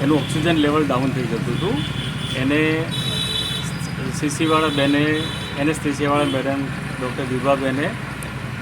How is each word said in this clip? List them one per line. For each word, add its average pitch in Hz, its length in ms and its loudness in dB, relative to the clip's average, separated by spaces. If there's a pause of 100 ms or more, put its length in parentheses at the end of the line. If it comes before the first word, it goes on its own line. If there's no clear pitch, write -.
એનું 147 140 4
ઓક્સિજન 156 380 2
લેવલ 147 320 4
ડાઉન 135 240 2
થઈ 135 120 0
જતું 120 320 -2
હતું. 170 200 0 (640)
એને 156 480 2 (1400)
સી 151 80 0
સી 156 180 0
વાળા 156 220 4
બેને, 143 520 4 (380)
એનેસ્થેસિયાવાળા 147 680 2
મેડમ 135 400 0 (360)
ડૉક્ટર 127 300 -4
વિભાબેને 135 600 0 (720)